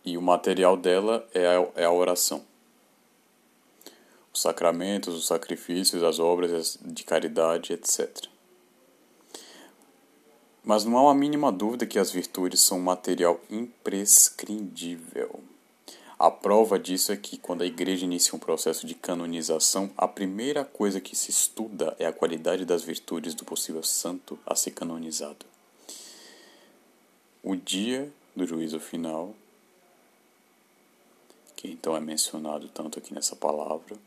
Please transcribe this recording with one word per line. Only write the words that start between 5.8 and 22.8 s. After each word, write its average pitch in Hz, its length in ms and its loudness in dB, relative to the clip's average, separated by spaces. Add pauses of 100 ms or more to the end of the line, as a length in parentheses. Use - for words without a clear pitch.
as 80 160 2
obras 85 640 0
de - 220 -12
caridade, 82 720 0
et - 140 -6
cetera. - 420 -4 (2250)
Mas 107 220 4
não 117 140 4
há 135 40 8
uma 143 120 10
mínima 147 360 2
dúvida 107 360 -2
que 107 120 -2
as 95 120 2
virtudes 90 500 -2
são 92 180 4
um 90 40 -2
material 90 680 2
imprescindível. - 1900 0 (800)
A 82 120 8
prova 101 480 4
disso 92 340 -2
é 98 40 -2
que, - 200 -14
quando 87 260 -6
a 90 40 0
Igreja 90 380 -2
inicia 87 300 2
um 85 40 -12
processo 80 480 -2
de 80 80 -10
canonização, 85 1000 -2
a 92 120 0
primeira 117 560 -4
coisa 98 360 -2
que - 140 -16
se - 160 -4
estuda 95 680 -2
é 85 80 -2
a 80 60 0
qualidade 85 520 -2
das 82 180 0